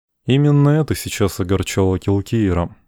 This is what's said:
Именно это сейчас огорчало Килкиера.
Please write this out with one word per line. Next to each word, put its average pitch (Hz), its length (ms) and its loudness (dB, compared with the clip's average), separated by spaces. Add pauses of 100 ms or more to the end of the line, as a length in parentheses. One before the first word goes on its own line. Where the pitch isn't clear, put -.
(260)
Именно 143 440 4
это 151 260 0
сейчас - 460 -4
огорчало 92 580 0
Килкиера. 98 720 -2 (140)